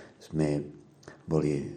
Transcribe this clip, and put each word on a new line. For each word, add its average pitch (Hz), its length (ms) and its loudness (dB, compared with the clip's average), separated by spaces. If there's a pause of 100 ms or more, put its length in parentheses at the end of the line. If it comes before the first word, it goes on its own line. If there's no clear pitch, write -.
(220)
sme 76 400 0 (640)
boli 76 400 2 (100)